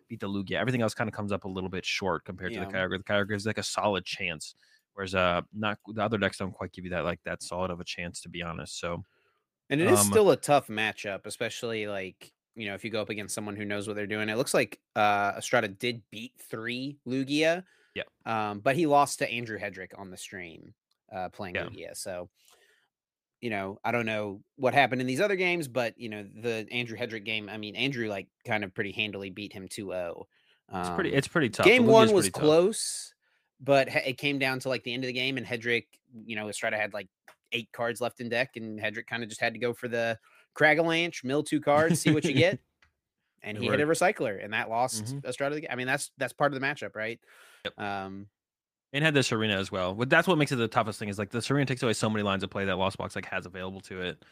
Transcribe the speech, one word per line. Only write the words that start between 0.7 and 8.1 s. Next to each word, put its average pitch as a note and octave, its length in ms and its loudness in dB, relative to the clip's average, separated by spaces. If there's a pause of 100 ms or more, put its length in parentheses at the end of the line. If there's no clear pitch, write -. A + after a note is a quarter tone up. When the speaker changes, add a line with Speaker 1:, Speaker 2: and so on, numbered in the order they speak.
Speaker 1:
else A2 140 0
kinda A2 160 -2
comes G#2 200 -6
up G2 140 -4
a - 20 -8
little F#2 220 -6
bit F2+ 160 -6
short F2 400 -2
compared F2+ 280 -8
to F#2 60 -6
the F#2+ 60 -4
Speaker 2:
Yeah. - 20 -8
Speaker 1:
Kyogre. F#2+ 300 -2
The G2 60 -8
Kyogre G#2 320 0
is, G2+ 100 -6
like, G#2+ 140 -2
a G2 40 -4
solid F#2+ 400 0
chance, - 520 -8 (380)
whereas, F#2+ 200 -6
uh, F2 300 4 (100)
not, G#2+ 240 -4 (100)
the G#2+ 160 -4
other A2 140 0
decks G2 220 0
don't F#2 140 -4
quite F#2 180 -10
give F2+ 120 -12
you F2+ 80 -8
that, E2 140 0
like, F2 180 -2
that F2 200 -8
solid F2+ 260 -4
of F2 100 -6
a F2+ 40 -12
chance, F2 380 -8